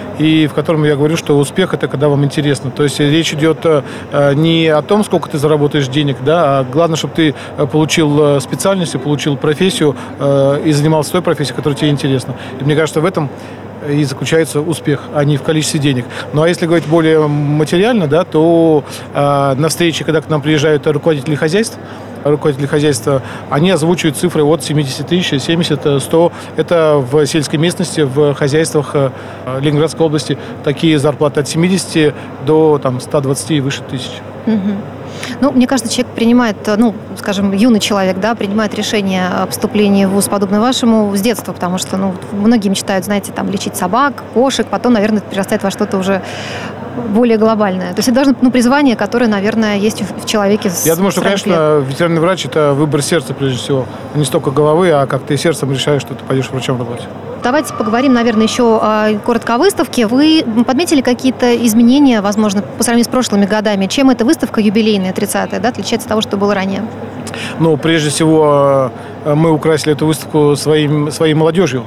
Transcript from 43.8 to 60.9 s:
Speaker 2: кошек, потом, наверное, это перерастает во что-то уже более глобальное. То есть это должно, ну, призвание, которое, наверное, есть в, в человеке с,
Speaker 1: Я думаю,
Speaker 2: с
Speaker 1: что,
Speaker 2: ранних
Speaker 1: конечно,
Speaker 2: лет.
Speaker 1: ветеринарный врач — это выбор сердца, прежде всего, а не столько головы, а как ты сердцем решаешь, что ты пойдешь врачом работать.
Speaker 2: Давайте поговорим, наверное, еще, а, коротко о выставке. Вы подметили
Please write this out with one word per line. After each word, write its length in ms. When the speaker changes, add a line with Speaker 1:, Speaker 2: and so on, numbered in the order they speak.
Speaker 2:
кошек, 360
потом, 240
наверное, 240
это 120
перерастает 340
во 80
что-то 260
уже 240
более 300
глобальное. 540
То 60
есть 100
это 80
должно, 240
ну, 100
призвание, 440
которое, 320
наверное, 500
есть 260
в, 200
в 40
человеке 420
с, 160
Speaker 1:
Я 100
думаю, 160
Speaker 2:
с 40
Speaker 1:
что, 80
Speaker 2:
ранних 200
Speaker 1:
конечно, 360
Speaker 2:
лет. 100
Speaker 1:
ветеринарный 320
врач — 240
это 280
выбор 280
сердца, 320
прежде 240
всего, 280
а 40
не 80
столько 260
головы, 400
а 160
как 160
ты 140
сердцем 340
решаешь, 300
что 120
ты 140
пойдешь 240
врачом 260
работать. 300
Speaker 2:
Давайте 320
поговорим, 400
наверное, 320
еще, 360
а, 280
коротко 300
о 20
выставке. 500
Вы 380
подметили 340